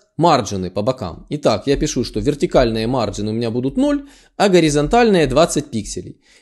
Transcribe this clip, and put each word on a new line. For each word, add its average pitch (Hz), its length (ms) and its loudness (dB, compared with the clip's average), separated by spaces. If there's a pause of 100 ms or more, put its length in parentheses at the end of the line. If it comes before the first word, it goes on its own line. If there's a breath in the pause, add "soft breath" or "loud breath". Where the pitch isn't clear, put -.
(160)
марджины 107 540 2
по 101 140 -4
бокам. 107 460 -6
Итак, 139 360 -2
я 139 100 2
пишу, 135 280 -2
что - 160 -6
вертикальные 123 640 0
марджины 107 460 -4
у - 20 -4
меня 117 160 -4
будут 123 280 -4
ноль, 285 300 -2 (280 loud breath)
а 202 140 2
горизонтальные 175 760 4
двадцать 143 460 0
пикселей. - 500 -10 (200 soft breath)